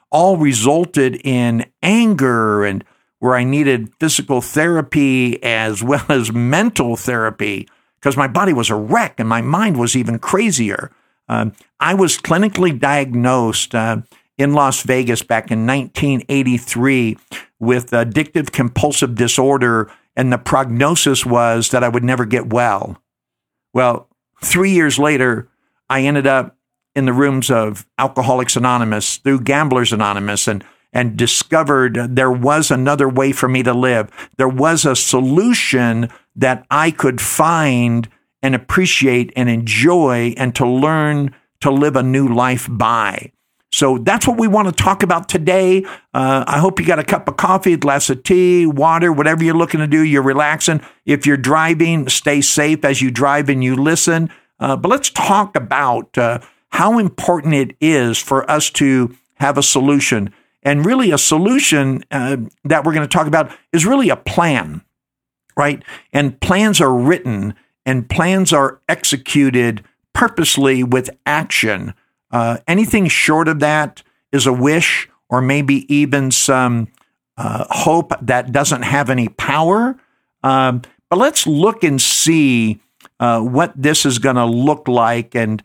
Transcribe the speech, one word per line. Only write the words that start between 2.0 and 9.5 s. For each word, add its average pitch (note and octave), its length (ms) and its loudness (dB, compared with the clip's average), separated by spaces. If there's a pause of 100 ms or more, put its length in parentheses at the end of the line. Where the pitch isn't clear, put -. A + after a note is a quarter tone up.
and G2 180 -6 (360)
where B2+ 160 2
I B2 100 0
needed C3 520 0
physical D3 440 -2
therapy C#3 1000 0
as A2 400 -2
well C3+ 280 -2
as A#2 240 0
mental B2 640 0
therapy, G#2+ 720 -4 (320)
'cause C3+ 160 0
my C#3 100 0
body F3 240 0
was A#2 180 0
a A2+ 60 0
wreck A#2+ 440 -2
and A2+ 100 -2
my A2+ 120 0
mind D#3+ 360 -2